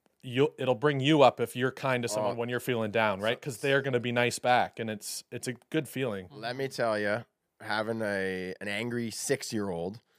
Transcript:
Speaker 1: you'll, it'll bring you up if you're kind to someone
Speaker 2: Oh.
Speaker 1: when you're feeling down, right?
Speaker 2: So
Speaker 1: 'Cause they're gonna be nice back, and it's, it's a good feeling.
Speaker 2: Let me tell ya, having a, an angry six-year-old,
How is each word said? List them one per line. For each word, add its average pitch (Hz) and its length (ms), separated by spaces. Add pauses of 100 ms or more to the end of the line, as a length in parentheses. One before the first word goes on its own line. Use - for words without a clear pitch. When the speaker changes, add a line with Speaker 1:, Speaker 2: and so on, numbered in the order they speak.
(220)
Speaker 1:
you'll, 131 360
it'll 127 180
bring 139 240
you 143 220
up 123 180
if 117 160
you're 127 160
kind 127 300
to 117 60
someone 107 240
Speaker 2:
Oh. 113 60
Speaker 1:
when 117 100
you're 123 120
feeling 113 320
down, 107 280
right? 113 220
Speaker 2:
So 147 80
Speaker 1:
'Cause 113 80
they're 139 240
gonna 131 180
be 120 120
nice 120 260
back, 123 400
and 113 120
it's, - 420
it's 120 160
a 120 60 (160)
good 151 180
feeling. 101 420
Speaker 2:
Let 113 260
me 135 120
tell 117 300
ya, 104 240 (380)
having 110 420
a, 95 580
an 101 80
angry 117 420
six-year-old, 101 920 (180)